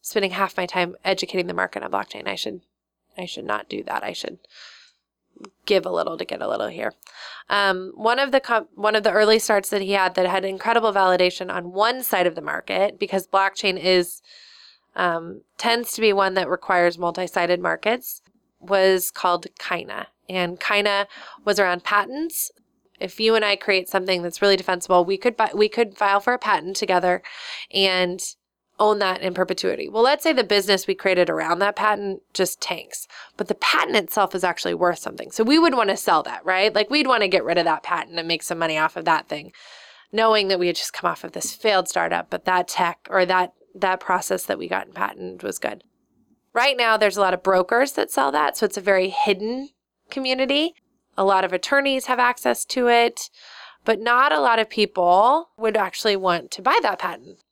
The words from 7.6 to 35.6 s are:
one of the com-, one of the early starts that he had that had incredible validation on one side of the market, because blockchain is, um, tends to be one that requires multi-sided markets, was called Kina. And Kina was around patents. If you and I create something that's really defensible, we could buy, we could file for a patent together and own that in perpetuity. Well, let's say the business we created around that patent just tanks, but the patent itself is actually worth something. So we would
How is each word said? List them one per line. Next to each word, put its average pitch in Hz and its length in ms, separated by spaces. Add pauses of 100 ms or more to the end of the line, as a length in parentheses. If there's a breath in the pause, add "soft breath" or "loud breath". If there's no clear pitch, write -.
one 233 240
of 277 120
the 269 80
com-, - 340
one 214 220
of 214 80
the 214 80
early 214 260
starts 208 320
that 202 120
he 190 100
had 185 240
that 185 100
had 185 200
incredible 220 460
validation 185 640
on 180 180
one 233 320
side 180 240
of 165 80
the 165 60
market, 185 580
because 190 280
blockchain 190 520
is, 180 420 (760 loud breath)
um, 170 460 (160)
tends 233 360
to 220 80
be 214 120
one 190 200
that 180 160
requires 175 480
multi-sided 180 640
markets, 180 600 (380)
was 190 520
called 175 360 (120)
Kina. - 480 (200)
And 180 320
Kina 202 480 (380 loud breath)
was 202 140
around 180 240
patents. 269 680 (480)
If 190 200
you 220 160
and 214 80
I 202 120
create 190 340
something 185 320
that's 170 200
really 202 140
defensible, 180 480
we 190 140
could 233 180
buy, - 180
we 214 160
could 214 280
file 196 220
for 247 140
a 247 60
patent 190 360
together 180 480 (500 loud breath)
and 185 480 (600)
own 214 180
that 185 220
in 185 120
perpetuity. 185 540
Well, 220 160
let's 285 200
say 320 100
the 247 100
business 196 440
we 190 80
created 180 340
around 160 300
that 202 160
patent 202 460 (120)
just - 260
tanks, - 480 (300 loud breath)
but 202 100
the - 80
patent - 400
itself 196 380
is 185 100
actually 175 300
worth 170 260
something. - 320
So 226 120
we 285 160
would 320 160